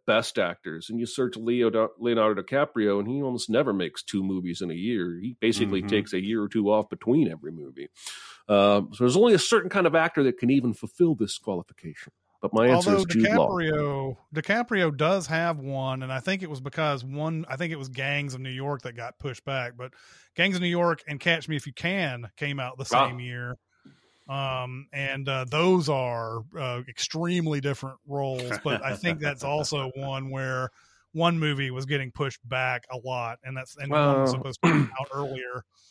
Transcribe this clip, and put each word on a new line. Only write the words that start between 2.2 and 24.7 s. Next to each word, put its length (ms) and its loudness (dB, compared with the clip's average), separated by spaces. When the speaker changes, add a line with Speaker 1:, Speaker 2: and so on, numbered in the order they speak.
Speaker 1:
DiCaprio, 560 0
and 80 -2
he 140 -4
almost 300 -4
never 240 2
makes 280 -4
two 220 -2
movies 380 -4
in 80 -4
a 40 -6
year. 460 -2
He 200 -8
basically 400 2
Speaker 2:
Mm-hmm. 80 -6
Speaker 1:
takes 260 0
a 100 -2
year 180 -2
or 60 -4
two 240 0
off 160 2
between 420 2
every 220 -10
movie. 360 -14
Um, 460 6
so 100 2
there's 140 4
only 160 8
a 40 6
certain 300 2
kind 180 2
of 80 4
actor 280 4
that 160 4
can 120 2
even 220 4
fulfill 440 2
this 200 -2
qualification. 760 -8
But 140 -2
my 140 8
answer 220 6
Speaker 3:
Although 100 6
Speaker 1:
is 60 2
Jude 160 4
Law. 160 4
Speaker 3:
DiCaprio, 680 -2
DiCaprio 600 0
does 300 2
have 320 -2
one, 440 -4
and 80 -8
I 100 -4
think 220 -2
it 60 -8
was 140 -10
because 420 -2
one, 420 -4
I 100 -6
think 180 -4
it 40 -8
was 120 -10
Gangs 420 -4
of 80 -10
New 100 -10
York 320 -6
that 140 -12
got 220 -12
pushed 260 -10
back, 320 -6
but 160 -14
Gangs 220 0
of 60 -2
New 60 0
York 380 0
and 140 -10
Catch 260 0
Me 100 -4
If 100 -6
You 80 -14
Can 640 -4
came 200 -4
out 200 -8
the 120 -8
Speaker 1:
Ah. 180 6
Speaker 3:
same 120 -8
year. 380 -8
Um, 640 -6